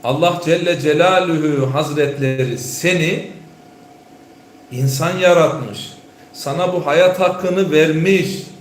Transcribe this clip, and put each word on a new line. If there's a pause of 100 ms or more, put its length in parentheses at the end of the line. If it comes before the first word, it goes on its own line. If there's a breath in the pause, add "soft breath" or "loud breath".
Allah
Celle
Celaluhu
Hazretleri
seni (1400)
insan
yaratmış. (400 loud breath)
Sana
bu
hayat
hakkını
vermiş. (320)